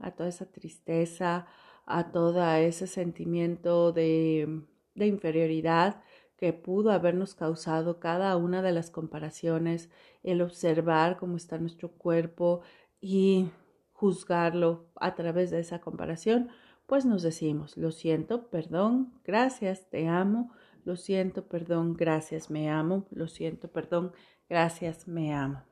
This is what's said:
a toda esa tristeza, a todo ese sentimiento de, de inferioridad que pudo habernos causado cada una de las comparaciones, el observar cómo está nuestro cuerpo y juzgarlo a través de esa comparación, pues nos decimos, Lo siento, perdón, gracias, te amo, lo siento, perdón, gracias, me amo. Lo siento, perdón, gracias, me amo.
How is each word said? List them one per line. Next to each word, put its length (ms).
a 100
toda 180
esa 160
tristeza, 1000
a 260
todo 320
ese 300
sentimiento 1040
de, 720
de 120
inferioridad 960
que 160
pudo 380
habernos 440
causado 640
cada 380
una 240
de 120
las 180
comparaciones, 960
el 200
observar 760
cómo 200
está 200
nuestro 360
cuerpo 680
y 480
juzgarlo 1000
a 180
través 360
de 100
esa 200
comparación, 680
pues 200
nos 160
decimos, 560
Lo 140
siento, 580
perdón, 640
gracias, 640
te 200
amo, 440
lo 120
siento, 500
perdón, 480
gracias, 560
me 180
amo. 420
Lo 180
siento, 400
perdón, 440
gracias, 580
me 260
amo. 400